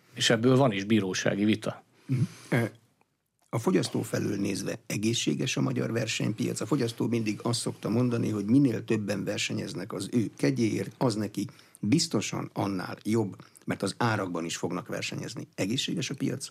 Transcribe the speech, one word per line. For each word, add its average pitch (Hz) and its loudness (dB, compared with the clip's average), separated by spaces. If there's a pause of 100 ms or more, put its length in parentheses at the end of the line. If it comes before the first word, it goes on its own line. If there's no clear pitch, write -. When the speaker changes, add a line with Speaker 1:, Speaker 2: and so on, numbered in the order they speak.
(140)
Speaker 1:
És - 2
ebből 123 6
van 127 6
is 98 -2
bírósági 98 2
vita. - 2 (240)
Speaker 2:
Mhm. 127 0 (280)
Ö, 143 2 (920)
a - -2
fogyasztó 160 2
felől 107 -2
nézve 101 -2 (120)
egészséges 120 0
a 139 0
magyar 127 0
versenypiac? 117 -2
A 113 -4
fogyasztó 120 0
mindig 110 0
azt 120 0
szokta - -4
mondani, 117 2
hogy 104 -2
minél 117 4
többen 104 -2
versenyeznek 104 -4
az 98 -6
ő 113 2
kegyéért, 113 0
az 120 2
neki 101 -4 (340)
biztosan 101 0
annál 98 -4
jobb, 107 0 (280)
mert - -4
az 98 -2
árakban 95 0
is 82 -6
fognak 87 -4
versenyezni. - -6
Egészséges 131 -2
a - -8
piac, - -4